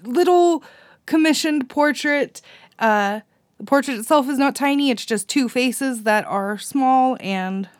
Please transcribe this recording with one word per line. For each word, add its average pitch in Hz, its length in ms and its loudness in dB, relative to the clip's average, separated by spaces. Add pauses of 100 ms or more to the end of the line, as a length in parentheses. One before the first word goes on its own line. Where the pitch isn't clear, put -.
little 349 600 2 (440)
commissioned 302 640 0
portrait. 294 720 0 (360)
Uh, 208 420 0 (360)
the - 80 -16
portrait 269 340 0
itself 269 300 2
is 277 100 -2
not 277 160 0
tiny. 285 360 0
It's - 160 -4
just 214 200 -4
two 262 220 0
faces 254 540 -2
that 214 240 0
are 202 320 -4
small 262 600 0
and 190 480 -6 (120)